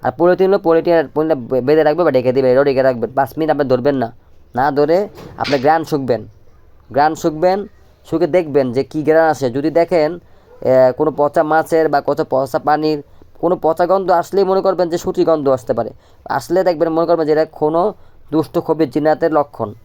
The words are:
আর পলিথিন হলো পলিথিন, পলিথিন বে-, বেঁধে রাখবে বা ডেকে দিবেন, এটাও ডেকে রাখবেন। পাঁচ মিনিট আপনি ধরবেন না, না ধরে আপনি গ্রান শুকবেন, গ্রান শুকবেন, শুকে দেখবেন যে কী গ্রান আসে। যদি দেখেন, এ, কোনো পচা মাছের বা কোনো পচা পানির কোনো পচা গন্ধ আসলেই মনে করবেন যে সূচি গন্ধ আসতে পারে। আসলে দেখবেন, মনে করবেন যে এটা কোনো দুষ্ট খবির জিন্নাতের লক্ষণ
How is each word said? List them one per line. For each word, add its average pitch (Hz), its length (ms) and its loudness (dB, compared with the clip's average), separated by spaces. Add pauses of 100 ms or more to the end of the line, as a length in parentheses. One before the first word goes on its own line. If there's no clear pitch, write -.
আর 131 160 -2
পলিথিন 180 300 2
হলো 196 120 2
পলিথিন, 165 540 2
পলিথিন 151 340 -2
বে-, 127 140 0
বেঁধে 151 220 2
রাখবে 151 200 2
বা 156 80 2
ডেকে 127 220 2
দিবেন, 131 180 2
এটাও 131 120 4
ডেকে 135 180 2
রাখবেন। 120 320 0
পাঁচ 135 240 -2
মিনিট 151 180 0
আপনি 143 140 -2
ধরবেন 131 260 0
না, 120 160 -4 (440)
না 135 160 0
ধরে 160 380 0 (280)
আপনি 135 200 -2
গ্রান 156 260 0
শুকবেন, 127 440 -4 (640)
গ্রান 151 240 0
শুকবেন, 175 520 -2 (420)
শুকে 160 180 -2
দেখবেন 143 440 0
যে 131 120 -2
কী 151 200 -6
গ্রান 156 260 4
আসে। 131 200 -2
যদি 143 200 -2
দেখেন, 165 500 0 (420)
এ, 131 360 4
কোনো 156 200 0
পচা 147 260 0
মাছের 156 460 0
বা 143 120 0
কোনো 143 280 -2
পচা 135 300 -2
পানির 151 440 -2 (360)
কোনো 170 220 0
পচা 165 240 0
গন্ধ 185 260 0
আসলেই 180 320 0
মনে 190 180 0
করবেন 180 280 0
যে 170 80 -4
সূচি 180 260 -4
গন্ধ 156 260 0
আসতে 131 240 -2
পারে। 113 160 -4 (360)
আসলে 165 380 -2
দেখবেন, 170 260 0
মনে 165 160 0
করবেন 160 200 0
যে 147 60 0
এটা 156 140 2
কোনো 165 480 -2 (380)
দুষ্ট 156 280 -2
খবির 156 300 -2
জিন্নাতের 156 440 0
লক্ষণ 120 400 -2 (120)